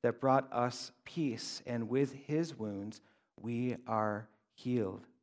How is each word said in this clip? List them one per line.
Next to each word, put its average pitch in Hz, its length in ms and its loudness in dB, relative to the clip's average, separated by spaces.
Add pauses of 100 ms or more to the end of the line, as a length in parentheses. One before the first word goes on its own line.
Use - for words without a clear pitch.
that 117 180 2
brought 135 320 4
us 120 380 0 (120)
peace, - 600 -4
and 117 240 -2
with 135 240 2
his 151 420 -2
wounds 104 460 -6 (400)
we 120 340 -2 (120)
are 107 420 0 (240)
healed. 107 540 -2 (160)